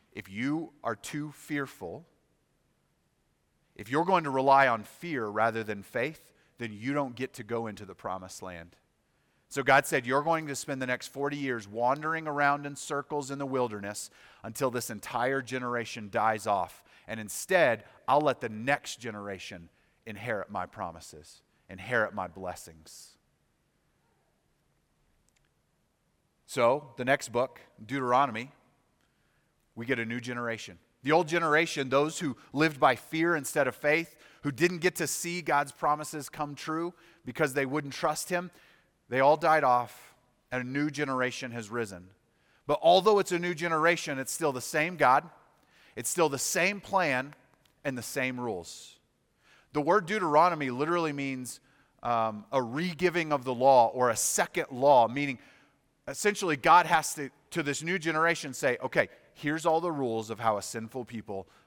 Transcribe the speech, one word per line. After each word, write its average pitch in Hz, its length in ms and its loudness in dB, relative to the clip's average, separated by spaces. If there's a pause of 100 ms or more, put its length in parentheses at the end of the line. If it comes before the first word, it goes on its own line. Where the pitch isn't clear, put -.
(120)
if - 180 -14
you 139 440 -6 (100)
are 113 120 -4
too 151 360 -10
fearful, 135 760 -10 (1700)
if 104 140 -14
you're 151 160 2
going 175 180 2
to 147 80 -2
rely 135 360 6
on 113 160 0
fear 135 440 -6
rather 110 360 0
than 104 200 -6
faith, 135 500 -6 (240)
then 113 160 -8
you 113 200 -6
don't 135 220 -2
get 127 180 -8
to 123 100 -14
go 117 240 -4
into 104 180 -12
the 92 80 -16
promised 92 480 -10
land." 85 340 -14 (760)
So 139 140 -4
God 139 220 6
said, 131 200 -2
"You're 135 180 0
going 160 240 -2
to 139 80 -8
spend 131 260 -8
the 127 60 -6
next 123 200 -4
forty 143 300 -6
years 123 300 -6
wandering 147 600 -2
around 143 380 0
in 143 100 -10
circles 143 560 -6
in 139 80 -8
the 143 60 -4
wilderness 107 640 -4 (340)
until 120 280 -2
this 120 180 -4
entire 123 520 -4
generation 120 680 -6
dies 110 380 0
off. 98 360 -2 (240)
And 113 120 -8
instead, 120 640 2 (240)
I'll 143 140 4
let 143 200 0
the 120 80 -6
next 117 480 -4
generation 101 720 -10 (360)
inherit 107 440 -6
my 95 160 -6
promises, 85 760 -14 (280)
inherit 101 440 -2
my 95 140 -6
blessings." 85 880 -14 (3250)
So, 131 520 2
the 123 80 -4
next 135 260 0
book, 123 300 -2 (240)
Deuteronomy, 127 640 0 (1200)
we 117 100 -10
get 123 140 -2
a 117 60 -2
new 117 140 -6
generation. 117 600 -8 (240)
The 135 80 0
old 165 160 4
generation, 156 600 0
those 143 300 2
who 135 180 -4 (160)
lived 151 260 0
by 131 160 6
fear 165 400 0
instead 143 320 0
of 123 80 -4
faith, 160 400 0 (280)
who - 80 -2
didn't 165 280 0
get 175 160 0
to 165 120 -4
see 170 340 -6
God's 143 300 0
promises 151 580 -4
come 147 260 -8
true 165 380 -6 (320)
because 131 280 -2
they 139 120 0
wouldn't 139 280 -4
trust - 360 0
him, 180 200 -2 (600)
they 123 100 0
all 143 180 8
died 156 260 4
off, 123 520 2 (360)
and 127 100 -2
a 123 80 -8
new 143 200 0
generation 131 600 -2
has 113 180 -8
risen. 95 400 -6 (560)
But - 160 2
although 190 380 8
it's 185 120 0
a 175 80 0
new 175 140 -2
generation, 160 640 2
it's 131 140 -6
still 156 180 0
the 127 80 -4
same 160 380 -2
God, 147 320 6 (680)
it's 127 140 -6
still 170 180 4
the 139 100 0
same 190 440 0
plan, 147 520 0 (520)
and 135 120 -2
the 120 40 -8
same 127 360 -4
rules. 107 640 -8 (720)
The 151 100 0
word 170 260 4
Deuteronomy 165 600 4
literally 156 440 -2
means, 135 480 -8 (420)
um, 110 480 0
a 131 100 2
re-giving 160 720 -2
of 135 140 0
the 131 80 -2
law 123 340 8
or 123 220 2
a 110 80 0
second - 540 -2
law, 131 360 8
meaning 135 320 -4 (720)
essentially 185 480 0
God 165 280 8
has 160 280 2
to, 143 160 -8 (220)
to 170 120 -2
this 143 180 -2
new 170 160 -2
generation, 156 560 0
say, 123 280 0
"Okay, 127 260 0 (260)
here's 151 320 -4
all 165 140 4
the 170 120 -2
rules 117 380 -2
of 107 100 -8
how 113 180 2
a 98 40 -4
sinful 113 440 -8
people 104 420 -10 (200)